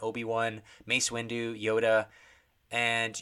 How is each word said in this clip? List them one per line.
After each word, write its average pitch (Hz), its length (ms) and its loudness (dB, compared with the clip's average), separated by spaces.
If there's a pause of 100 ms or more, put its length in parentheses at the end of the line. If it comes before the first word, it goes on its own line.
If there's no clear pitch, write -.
Obi-Wan, 113 580 -2 (240)
Mace 123 260 0
Windu, 117 520 -4
Yoda, 110 440 4 (640)
and 117 520 0